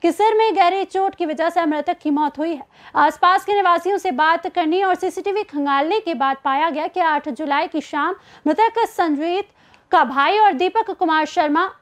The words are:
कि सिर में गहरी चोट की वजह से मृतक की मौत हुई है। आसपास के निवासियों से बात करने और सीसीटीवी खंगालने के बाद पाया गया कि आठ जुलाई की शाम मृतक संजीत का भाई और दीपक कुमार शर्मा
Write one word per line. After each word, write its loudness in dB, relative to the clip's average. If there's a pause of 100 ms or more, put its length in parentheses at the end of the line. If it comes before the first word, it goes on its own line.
कि 2
सिर 2
में 2
गहरी 2
चोट -4
की -4
वजह -2
से -2
मृतक -2
की -6
मौत -2
हुई -4
है। -14 (300)
आसपास 2
के 0
निवासियों 2
से -2
बात 0
करने 0
और 2
सीसीटीवी -4
खंगालने -2
के -6
बाद -2
पाया 0
गया -4
कि -6
आठ 0
जुलाई -2
की -6
शाम -4 (320)
मृतक 2
संजीत -2 (440)
का 6
भाई 0
और 4
दीपक -2
कुमार 0
शर्मा 0 (100)